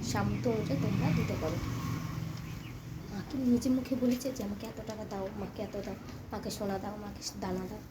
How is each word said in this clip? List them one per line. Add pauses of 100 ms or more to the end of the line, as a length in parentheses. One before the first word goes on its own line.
সামর্থ্য
অনুযায়ী
তোমরা
দিতে
পারো। (1500)
মা
কি
নিজে
মুখে
বলেছে
যে
আমাকে
এত
টাকা
দাও, (100)
মাকে
এত (100)
দাও, (360)
মাকে
সোনা
দাও,
মাকে (180)
দানা
দাও? (120)